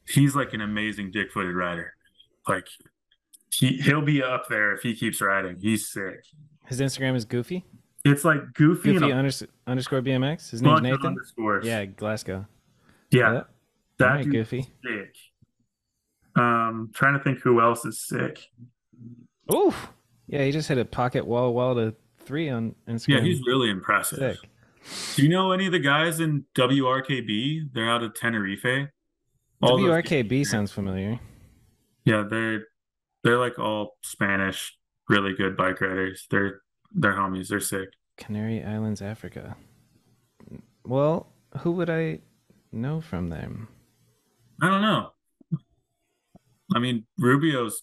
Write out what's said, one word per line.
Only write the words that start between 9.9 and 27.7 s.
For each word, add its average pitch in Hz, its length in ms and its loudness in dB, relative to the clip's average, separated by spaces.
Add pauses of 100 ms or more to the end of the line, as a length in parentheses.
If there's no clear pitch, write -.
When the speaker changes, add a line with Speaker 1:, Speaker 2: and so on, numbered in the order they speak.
Speaker 2:
B 131 120 0
M 127 120 2
X? 147 260 -6
His 117 120 -4
name's 151 180 6
Speaker 1:
bunch 120 60 0
of 131 120 2
Speaker 2:
Nathan? 165 100 -2
Speaker 1:
underscores. 110 580 -4
Speaker 2:
Yeah, 110 180 -2
Glasgow. 98 600 -6 (640)
Speaker 1:
Yeah. 117 240 6
Speaker 2:
Yep. - 160 -4 (480)
Speaker 1:
That 131 100 4
Speaker 2:
All 135 60 4
right, 143 100 -2
Speaker 1:
dude's 147 80 0
Speaker 2:
Goofy. 120 300 -2 (220)
Speaker 1:
sick. 107 300 -8 (1200)
Um, 113 600 0
trying 139 240 2
to - 40 -2
think 131 180 -2
who 120 200 6
else 117 240 2
is 110 160 -8
sick. - 380 -6 (1120)
Speaker 2:
Oof. 339 360 2 (400)
Yeah, 143 160 0
he 135 60 2
just 151 180 -2
hit 147 80 2
a 117 80 2
pocket 123 400 -2
wall 120 300 0
wall 123 220 2
to 110 180 0 (300)
three 151 260 -4
on 113 240 -4 (140)
Instagram. 117 200 -4
Speaker 1:
Yeah, 139 120 6
he's 160 260 2
really 123 240 2
impressive. 98 480 0
Speaker 2:
Sick. 123 320 -6 (680)
Speaker 1:
Do 139 60 4
you 147 60 8
know 185 240 4
any 190 140 0
of 180 60 0
the 175 60 2
guys 156 420 2
in 151 240 0 (100)
W 131 320 4
R 131 140 2
K 131 200 -2
B? 123 520 -2